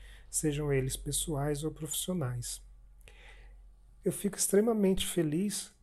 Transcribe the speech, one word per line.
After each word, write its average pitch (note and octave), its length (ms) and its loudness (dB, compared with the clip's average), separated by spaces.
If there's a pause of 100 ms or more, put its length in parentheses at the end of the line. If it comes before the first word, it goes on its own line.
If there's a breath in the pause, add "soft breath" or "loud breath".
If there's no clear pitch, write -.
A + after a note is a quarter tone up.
(300 loud breath)
sejam D3 420 0
eles C3+ 240 2
pessoais D3 680 -2
ou D#3 80 -2
profissionais. D3+ 880 -4 (1400 loud breath)
Eu F#3 80 2
fico G3+ 260 -4
extremamente G3+ 680 4
feliz E3+ 760 0